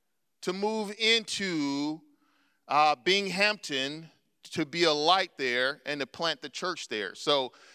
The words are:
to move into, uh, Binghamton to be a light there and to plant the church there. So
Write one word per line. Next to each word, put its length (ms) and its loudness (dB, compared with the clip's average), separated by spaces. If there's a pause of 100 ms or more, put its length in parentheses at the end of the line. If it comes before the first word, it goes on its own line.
(420)
to 100 -2
move 460 -2
into, 1040 0 (640)
uh, 300 4
Binghamton 1120 0 (320)
to 240 -4
be 160 0
a 100 6
light 460 4
there 480 0
and 140 -4
to 80 -4
plant 340 -4
the 60 -10
church 400 -6
there. 260 -4
So 380 0 (220)